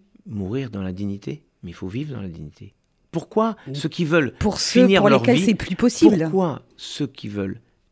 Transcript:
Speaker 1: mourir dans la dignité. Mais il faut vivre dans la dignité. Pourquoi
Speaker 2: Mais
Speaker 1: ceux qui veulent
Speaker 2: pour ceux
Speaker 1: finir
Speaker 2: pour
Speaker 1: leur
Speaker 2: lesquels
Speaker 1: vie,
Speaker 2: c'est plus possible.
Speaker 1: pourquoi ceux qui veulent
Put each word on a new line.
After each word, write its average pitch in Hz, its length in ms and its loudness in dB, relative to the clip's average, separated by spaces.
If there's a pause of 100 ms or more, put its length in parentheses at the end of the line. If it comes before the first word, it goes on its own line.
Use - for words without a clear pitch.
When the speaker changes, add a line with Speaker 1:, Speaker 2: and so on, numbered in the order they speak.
(260)
Speaker 1:
mourir 117 440 -6
dans 101 120 -8
la 92 120 -6
dignité. 101 500 -8 (180)
Mais 87 100 -14
il 85 40 -16
faut 95 140 -12
vivre 139 260 -8
dans 107 60 -10
la 95 80 -10
dignité. 80 440 -18 (380)
Pourquoi 220 460 -4 (100)
Speaker 2:
Mais 135 60 -10
Speaker 1:
ceux 147 160 -6
qui 170 160 -2
veulent 147 340 2
Speaker 2:
pour 202 220 -2
ceux - 240 4
Speaker 1:
finir 190 160 6
Speaker 2:
pour 202 80 6
Speaker 1:
leur - 100 6
Speaker 2:
lesquels 240 180 4
Speaker 1:
vie, 190 80 0
Speaker 2:
c'est 220 100 4
plus - 200 -6
possible. 240 480 6
Speaker 1:
pourquoi 165 380 -2 (160)
ceux - 300 -8
qui - 200 -16
veulent 101 320 -6 (320)